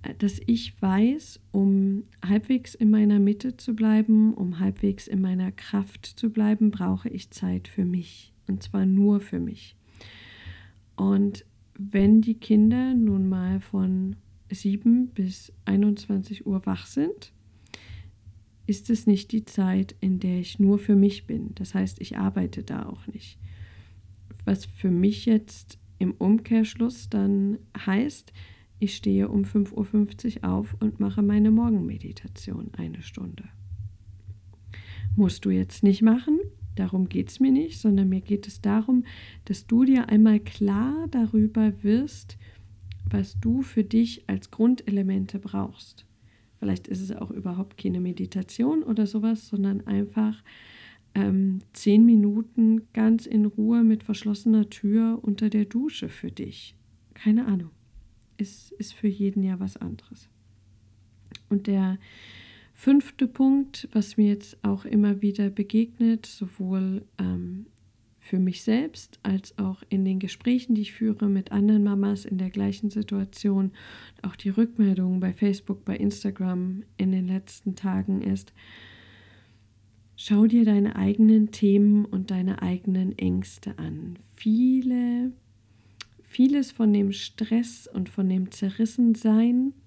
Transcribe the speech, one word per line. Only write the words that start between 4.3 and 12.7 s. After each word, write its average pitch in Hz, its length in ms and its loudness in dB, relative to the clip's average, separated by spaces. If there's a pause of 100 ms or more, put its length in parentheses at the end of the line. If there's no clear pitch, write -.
um 180 260 -4
halbwegs 196 480 -2
in 190 140 -2
meiner 185 300 -2
Kraft - 540 -8
zu - 260 -6
bleiben, 214 400 2
brauche 190 380 -4
ich - 200 -12
Zeit 185 380 -6
für 190 180 -4
mich. 180 480 -6 (140)
Und 196 160 -6
zwar 190 220 -2
nur 202 340 4
für 190 200 -8
mich. - 360 -10 (1200)
Und 196 500 0 (320)
wenn 202 440 6
die 226 140 0
Kinder 233 580 2